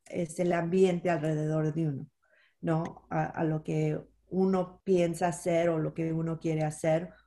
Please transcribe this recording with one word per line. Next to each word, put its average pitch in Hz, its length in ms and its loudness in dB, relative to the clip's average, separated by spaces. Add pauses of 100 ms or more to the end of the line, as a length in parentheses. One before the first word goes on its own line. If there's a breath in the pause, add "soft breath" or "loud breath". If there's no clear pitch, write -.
este, 175 360 -4
el 175 120 0
ambiente 175 580 2
alrededor 156 640 0
de 160 140 0
uno, 139 200 -6 (500)
¿no? 170 520 -2
A, 160 140 0
a - 180 -4
lo 156 180 0
que 156 380 -2 (300)
uno 185 540 0
piensa 175 440 2
hacer 170 420 0
o 160 80 2
lo 156 160 -2
que 160 180 -2
uno 165 280 -2
quiere 156 240 0
hacer, 160 480 -2 (160 soft breath)